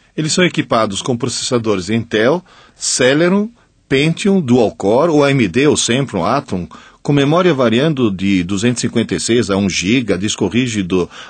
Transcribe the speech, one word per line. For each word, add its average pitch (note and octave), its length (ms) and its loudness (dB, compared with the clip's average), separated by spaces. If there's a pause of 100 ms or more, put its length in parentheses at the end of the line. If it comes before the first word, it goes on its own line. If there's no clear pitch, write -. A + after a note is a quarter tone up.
(160)
Eles D#3 160 -4
são F3+ 120 2
equipados A2 580 -2
com B2 140 -4
processadores A2 760 -4
Intel, A#2 540 0 (300)
Celeron, F3 760 0 (380)
Pentium, E3 520 2
Dual B2 320 4
Core, B2 380 0
ou D3 140 4
A C#3 60 2
M C3 180 2
D, B2+ 180 0
ou A#2+ 100 4
Sempron, A#2 480 -2
Atom, G#2 420 -4 (340)
com - 120 -2
memória D3+ 420 2
variando B2+ 560 2
de F#2+ 320 0
duzentos G2+ 400 -2
e B2 60 -4
cinquenta - 260 -2
e D#2+ 60 -4
seis A2+ 280 0
a G2 80 0
um G2 140 0
giga, G2+ 480 -2
disco G#2 300 -2
rígido G2 600 -2 (220)